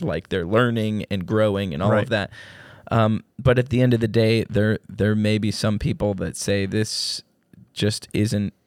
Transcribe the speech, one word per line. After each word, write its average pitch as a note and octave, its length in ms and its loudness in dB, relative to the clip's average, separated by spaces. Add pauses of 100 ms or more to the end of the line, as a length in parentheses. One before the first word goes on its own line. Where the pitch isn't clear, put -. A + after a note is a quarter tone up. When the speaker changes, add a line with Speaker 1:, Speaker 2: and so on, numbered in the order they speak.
Speaker 1:
like E2 280 -4
they're F2+ 160 -2
learning A2 640 0
and F#2 160 -4
growing G2+ 480 0
and D2+ 80 -4
all G#2 120 2
Speaker 2:
Right. G#2 100 2
Speaker 1:
of - 60 -8
that. G#2 200 -2 (600)
Um, A2 320 2 (160)
but B2+ 180 4
at B2 120 0
the A#2+ 120 2
end B2 120 4
of A2+ 80 2
the A2+ 80 0
day, A2+ 400 2
there, G#2+ 280 0 (120)
there G#2 260 0
may G#2+ 220 2
be G#2 140 0
some G#2+ 280 -2
people G#2 360 -2
that F2+ 200 -6
say, G2+ 300 0
"This - 580 -4 (500)
just - 400 -2
isn't G#2 400 0 (140)